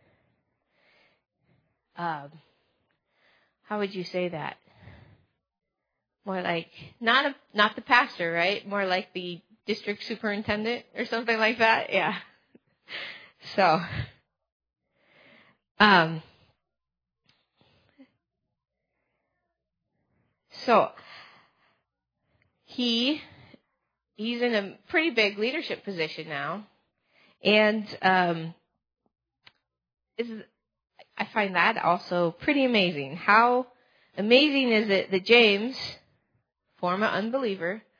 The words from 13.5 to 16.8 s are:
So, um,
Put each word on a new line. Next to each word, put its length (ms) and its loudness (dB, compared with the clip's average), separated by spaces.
So, 240 4
um, 420 4